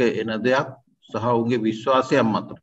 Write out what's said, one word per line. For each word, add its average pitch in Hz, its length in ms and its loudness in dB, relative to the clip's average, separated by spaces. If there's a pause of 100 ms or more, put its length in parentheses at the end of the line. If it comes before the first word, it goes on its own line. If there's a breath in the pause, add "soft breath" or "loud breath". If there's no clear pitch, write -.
(120)
එන 110 260 -4
දෙයක් 127 300 0 (420)
සහ 113 160 -6
ඔවුන්ගේ 120 340 0
විශ්වාසයන් 123 680 2
මත 101 240 -2 (120)